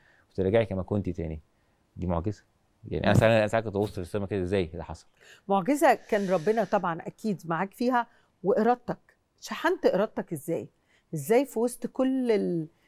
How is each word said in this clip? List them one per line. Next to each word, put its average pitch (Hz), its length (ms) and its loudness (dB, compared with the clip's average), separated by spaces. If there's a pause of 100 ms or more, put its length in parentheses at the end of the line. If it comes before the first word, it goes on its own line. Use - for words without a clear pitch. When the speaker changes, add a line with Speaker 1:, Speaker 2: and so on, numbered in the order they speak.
(300)
Speaker 1:
وترجعي 101 360 2
كما 95 160 -4
كنت 92 260 -2
تاني. 82 320 -6 (560)
دي 90 100 -6
معجزة. 87 380 -2 (440)
يعني، 82 160 -4
أنا 104 100 4
ساعات، 113 180 6
أنا 107 140 4
ساعات 113 180 0
كنت 101 120 -4
ببص 101 140 0
في - 100 -12
السما 98 260 -6
كده، 98 160 -2
إزاي 92 220 0
ده 82 180 -10
حصل؟ - 240 -14 (420)
Speaker 2:
معجزة 233 460 4
كان 202 360 -2
ربنا 190 340 0
طبعًا 175 360 -2
أكيد - 440 -6
معاك 170 300 -4
فيها، 240 320 0 (380)
وإرادتك، - 720 0 (240)
شحنت 320 460 -2
إرادتك 214 460 0
إزاي؟ 147 360 -6 (460)
إزاي 165 320 2
في - 120 -8
وسط 240 280 -4
كل 262 440 0
ال-، 180 360 0 (220)